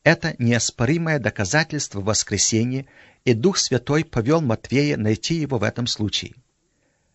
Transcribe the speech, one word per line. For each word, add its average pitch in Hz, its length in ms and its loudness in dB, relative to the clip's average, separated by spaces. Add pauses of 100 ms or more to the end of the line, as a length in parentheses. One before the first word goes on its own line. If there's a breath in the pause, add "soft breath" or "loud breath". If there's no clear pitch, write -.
это 160 340 2
неоспоримое 127 800 0
доказательство 123 840 -2
воскресения, 110 840 -2 (380 soft breath)
и 123 100 4
Дух 160 240 0
Святой 139 460 0
повел 131 360 0
Матфея 139 560 0
найти 110 380 0
его 139 240 -2
в 95 40 -2
этом 120 240 -2
случае. - 480 -4 (800)